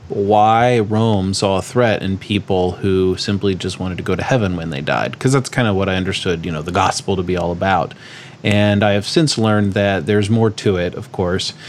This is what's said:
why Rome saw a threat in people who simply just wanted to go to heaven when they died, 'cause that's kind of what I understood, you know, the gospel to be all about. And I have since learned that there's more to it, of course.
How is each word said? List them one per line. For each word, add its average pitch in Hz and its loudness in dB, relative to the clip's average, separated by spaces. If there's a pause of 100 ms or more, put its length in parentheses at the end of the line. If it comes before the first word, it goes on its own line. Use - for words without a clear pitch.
why 110 4
Rome 104 0
saw 98 0
a 87 -4
threat 117 0
in 98 -2
people 92 -2
who 92 2
simply 98 -2
just 90 -6
wanted 92 -6
to 90 -8
go 92 -2
to - -4
heaven 101 0
when 82 -6
they 69 -6
died, 71 -2
'cause 131 0
that's 131 0
kind 120 0
of 98 2
what 95 0
I 92 0
understood, 92 -2
you 87 -4
know, 78 -6
the 87 -8
gospel 95 0
to 92 -2
be 90 -2
all 85 -2
about. 90 0 (500)
And 104 4
I 104 4
have 104 0
since 160 0
learned 107 2
that 98 0
there's 104 2
more 113 4
to 104 0
it, 87 -2
of - -12
course. 95 -2 (160)